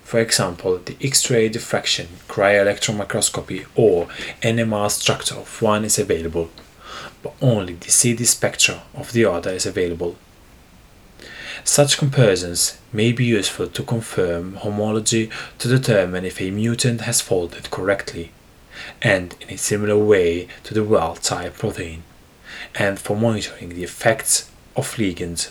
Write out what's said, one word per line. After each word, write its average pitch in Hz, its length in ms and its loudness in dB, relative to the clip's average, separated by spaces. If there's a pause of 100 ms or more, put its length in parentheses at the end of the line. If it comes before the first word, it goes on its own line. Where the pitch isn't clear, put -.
for - 160 0
example, 92 600 0
the - 200 -12
X-ray 123 500 2
diffraction, 107 580 -4 (200)
cryo-electron 101 720 2
microscopy, - 680 -4 (100)
or 92 320 4 (340)
N 117 180 2
M 110 140 0
R 104 160 2
structure - 460 -2
of - 260 -12
one 107 240 2
is 107 140 0
available, 82 500 -2 (720)
but - 200 -10
only 104 320 2
the - 180 -6
C 120 220 4
D 113 120 -2
spectra - 560 0 (140)
of - 180 -10
the 117 100 6
other 90 280 0
is 92 140 -4
available. 87 520 -2 (1500)
Such 143 340 4
comparisons 95 800 2 (120)
may 110 200 2
be 120 140 0
useful 98 420 0
to - 160 -6
confirm 92 720 -2
homology 107 760 0 (300)
to - 80 -4
determine 98 580 2
if 90 160 -6
a 95 100 -2
mutant 117 500 0
has 117 200 -2
folded - 500 -2
correctly, 92 600 -4 (680)
and 92 400 0
in - 120 -14
a 95 40 -12
similar 104 400 2
way 90 500 4 (160)
to - 100 -10
the 107 100 2
wild-type 90 760 0
protein, 85 460 -6 (680)
and 98 260 0
for - 160 -2
monitoring 107 540 -2
the 87 140 -8
effects - 640 0 (260)
of - 200 -4
ligand 87 560 -2